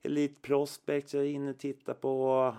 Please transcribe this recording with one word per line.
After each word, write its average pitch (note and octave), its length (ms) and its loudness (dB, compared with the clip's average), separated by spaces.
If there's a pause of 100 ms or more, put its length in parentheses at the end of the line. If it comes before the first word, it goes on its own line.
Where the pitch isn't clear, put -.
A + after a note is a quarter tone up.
Elite C#3+ 380 -2
Prospects, C#3+ 720 -2
jag C#3+ 100 0
är C#3+ 60 0
inne C#3+ 200 -4
och C3+ 80 -8
tittar C3+ 360 -6
på C3 480 2 (180)